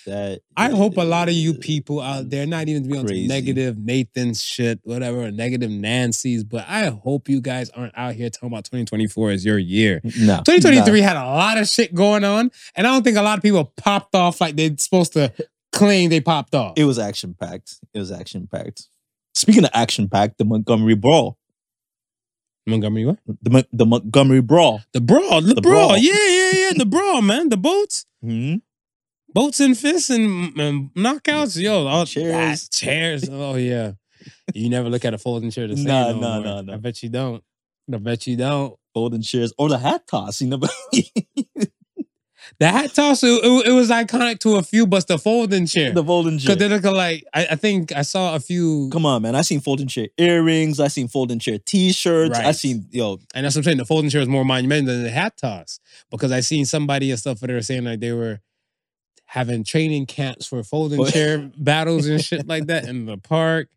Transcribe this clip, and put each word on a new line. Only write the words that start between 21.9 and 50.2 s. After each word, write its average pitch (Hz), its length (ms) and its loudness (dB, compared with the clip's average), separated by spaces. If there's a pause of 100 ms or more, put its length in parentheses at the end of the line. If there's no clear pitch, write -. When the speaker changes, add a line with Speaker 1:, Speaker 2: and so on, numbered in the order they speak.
Speaker 2:
Montgomery 110 380 0
what? 160 160 -2 (220)
Speaker 1:
The 117 80 -2
Mon-, 127 140 6 (100)
the 117 120 4
Montgomery 131 560 4
Brawl. 123 400 4 (120)
Speaker 2:
The 127 80 0
Brawl. 196 400 4
The 190 140 4
Speaker 1:
The 220 60 0
Speaker 2:
Brawl. 370 280 6
Speaker 1:
Brawl. 196 80 6
Speaker 2:
Yeah, 302 160 4
yeah, 370 400 4
yeah. 381 240 2
The 247 80 2
Brawl, 320 360 0
man. 247 280 2
The 220 80 0
boats. 370 480 -2 (180)
Speaker 1:
Mm-hmm. 120 360 -4 (760)
Speaker 2:
Boats 277 260 0
and 262 180 4
fists 294 320 0
and, 185 480 -2
and 143 360 -4
knockouts. 269 680 -2
Yo, 196 240 0
all 160 200 0
Speaker 1:
Chairs. 165 260 -4 (380)
Speaker 2:
that, - 20 -20
chairs. 147 580 -4
Oh, 139 260 -6
yeah. 120 360 -2 (640)
You 113 160 -4
never 123 200 -2
look 123 140 -4
at 117 100 -2
a 104 40 -6
folding 117 340 -6
chair 117 160 -6
the 107 80 -6
same 143 120 -4
Speaker 1:
Nah, 127 260 2
Speaker 2:
no 117 80 -4
Speaker 1:
nah, 113 140 -4
Speaker 2:
more. 107 100 -6
Speaker 1:
nah, 101 160 -8
nah. 98 140 -14
Speaker 2:
I - 20 -10
bet 113 260 -10
you 117 60 -10
don't. 123 340 -6 (500)
I 113 40 -6
bet 117 300 -6
you 123 100 -4
don't. 139 400 -4 (160)
Speaker 1:
Folding 117 300 -4
chairs 117 340 -4
or 147 100 0
the 139 100 0
hat 160 300 -2
toss. - 340 -6
You 127 60 -2
know, 131 140 -4 (320)
<laughs> - 400 -2 (1300)
Speaker 2:
The 156 80 4
hat 247 260 0
toss, 285 300 2
it, 240 60 6 (140)
it, 247 240 6
it 247 40 4
was 247 180 6
iconic 233 500 0
to 214 180 2
a 180 60 2
few, 220 220 2
but 185 220 2
the 170 100 0
folding 202 480 0
chair. 151 280 0
Speaker 1:
the 170 100 2
folding 165 300 0
Speaker 2:
'Cause 143 100 -4
Speaker 1:
chair. 190 120 4
Speaker 2:
they 202 120 2
look 202 160 0
like, 180 400 0 (100)
I, 160 180 0
I 160 40 -2
think 185 400 -2
I 143 80 -2
saw 180 320 -2
a 147 40 -4
few. 160 520 -2
Speaker 1:
Come 160 140 0
on, 127 160 2
man. 113 120 -2
I 143 80 2
seen 156 200 -2
folding 135 260 -4
chair 113 300 -6
earrings. 160 600 2